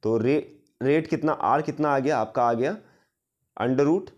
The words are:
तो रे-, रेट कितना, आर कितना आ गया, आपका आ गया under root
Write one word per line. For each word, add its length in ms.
तो 140
रे-, 260
रेट 260
कितना, 240
आर 300
कितना 280
आ 100
गया, 180
आपका 260
आ 100
गया 220
under 300
root 300